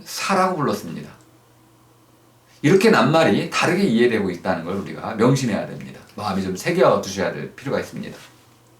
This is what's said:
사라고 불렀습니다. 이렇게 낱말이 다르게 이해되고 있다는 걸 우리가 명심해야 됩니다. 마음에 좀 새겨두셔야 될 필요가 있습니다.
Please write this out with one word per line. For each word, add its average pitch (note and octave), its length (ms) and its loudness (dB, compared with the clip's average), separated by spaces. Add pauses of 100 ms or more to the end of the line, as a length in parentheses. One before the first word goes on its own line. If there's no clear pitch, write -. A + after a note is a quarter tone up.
사라고 F#3 520 -2
불렀습니다. F2+ 540 -6 (1500)
이렇게 F#3+ 280 6
낱말이 D#3 600 4
다르게 F3 340 0
이해되고 A2+ 460 2
있다는 E2+ 340 -4
걸 F2+ 120 -6
우리가 - 380 -8
명심해야 A2 520 2
됩니다. C#2+ 340 -14 (160)
마음에 G2 260 -4
좀 F#2 140 -4
새겨두셔야 G2 760 0
될 C#2+ 220 -10
필요가 - 240 -6
있습니다. - 380 -10 (640)